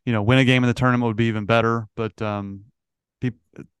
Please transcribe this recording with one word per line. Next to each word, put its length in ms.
you 60
know, 100
win 160
a 60
game 180
in 60
the 140
tournament 260
would 80
be 100
even 200
better. 500
But, 260
um, 400
peop-, 200